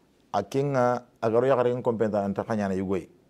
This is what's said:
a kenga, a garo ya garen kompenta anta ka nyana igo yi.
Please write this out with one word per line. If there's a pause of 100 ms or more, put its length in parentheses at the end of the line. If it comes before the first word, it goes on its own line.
(320)
a
kenga, (160)
a
garo
ya
garen
kompenta
anta
ka
nyana
igo
yi. (200)